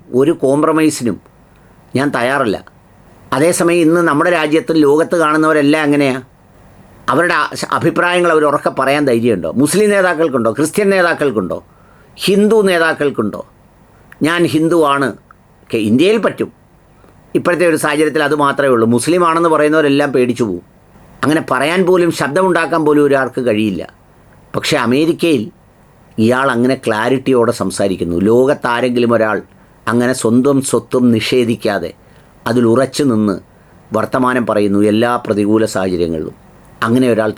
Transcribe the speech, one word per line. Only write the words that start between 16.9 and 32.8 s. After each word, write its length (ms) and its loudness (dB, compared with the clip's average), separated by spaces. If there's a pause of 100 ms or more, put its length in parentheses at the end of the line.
ഇപ്പോഴത്തെ 320 0
ഒരു 80 2
സാഹചര്യത്തിൽ 480 0
അത് 120 0
മാത്രമേ 340 0
ഉള്ളൂ. 180 2
മുസ്ലിം 400 2
ആണെന്ന് 220 2
പറയുന്നവരെല്ലാം 640 2
പേടിച്ചു 300 0
പോവും. 180 -6 (640)
അങ്ങനെ 280 -2
പറയാൻ 340 0
പോലും, 260 2
ശബ്ദമുണ്ടാക്കാൻ 760 0
പോലും 180 2
ഒരാൾക്ക് 420 0
കഴിയില്ല. 480 -2 (600)
പക്ഷേ 220 -4
അമേരിക്കയിൽ 760 0 (640)
ഇയാൾ 340 2
അങ്ങനെ 360 -2
ക്ലാരിറ്റിയോടെ 640 0
സംസാരിക്കുന്നു. 640 -4
ലോകത്താരെങ്കിലും 960 0
ഒരാൾ 280 0 (460)
അങ്ങനെ 260 0
സ്വന്തം 480 0
സ്വത്വം 500 0
നിഷേധിക്കാതെ 840 -2 (540)
അതിൽ 180 2
ഉറച്ചു 380 0